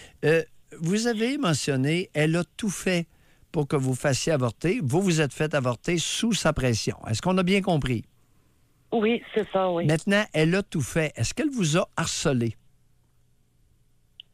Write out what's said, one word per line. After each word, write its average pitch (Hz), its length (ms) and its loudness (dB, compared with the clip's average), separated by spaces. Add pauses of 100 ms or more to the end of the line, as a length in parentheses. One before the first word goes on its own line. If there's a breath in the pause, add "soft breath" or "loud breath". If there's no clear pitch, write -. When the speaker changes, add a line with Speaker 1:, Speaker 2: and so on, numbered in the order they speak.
(240 loud breath)
Speaker 1:
Euh, 156 200 4 (360)
vous 208 280 0
avez 233 280 0
mentionné, 156 800 0
elle 160 220 2
a 175 80 0 (120)
tout 214 140 -4
fait 175 360 -2 (440 soft breath)
pour 147 160 -2
que 156 100 0
vous 131 180 0
fassiez 139 380 0
avorter. 156 500 0
Vous, 143 180 0
vous 170 220 2
êtes 139 100 0
fait 151 220 -4
avorter 131 420 0
sous 220 380 -2
sa 160 180 0
pression. 123 460 0 (100)
Est-ce 113 140 -2
qu'on 185 160 2
a 190 40 2
bien 190 200 2
compris ? 147 420 0 (880)
Speaker 2:
Oui, 226 300 2 (120)
c'est 208 160 0
ça, 190 220 0
oui. 170 140 0
Speaker 1:
Maintenant, 196 360 2 (120)
elle 160 200 4
a 202 80 0
tout 170 200 -4
fait. 156 340 -2
Est-ce - 160 -2
qu'elle 311 160 0
vous 180 300 0
a 196 180 0
harcelé ? 127 580 0 (1800)